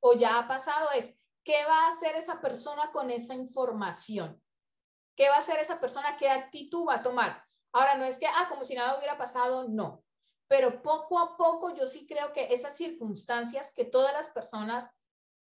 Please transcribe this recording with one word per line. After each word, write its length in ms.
o 120
ya 240
ha 100
pasado, 440
es 240
¿qué 220
va 200
a 20
hacer 280
esa 260
persona 500
con 180
esa 240
información? 1040
¿Qué 120
va 60
a 40
hacer 200
esa 200
persona? 360
¿Qué 140
actitud 580
va 80
a 80
tomar? 400
Ahora, 240
no 100
es 140
que, 80
ah, 220
como 140
si 120
nada 220
hubiera 200
pasado, 500
no. 360
Pero 340
poco 380
a 180
poco 380
yo 120
sí 200
creo 240
que 220
esas 240
circunstancias 960
que 120
todas 280
las 160
personas 600